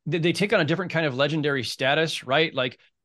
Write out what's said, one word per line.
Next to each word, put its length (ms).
they, 120
they 140
take 200
on 80
a 40
different 280
kind 140
of 80
legendary 500
status, 600
right? 300
Like, 240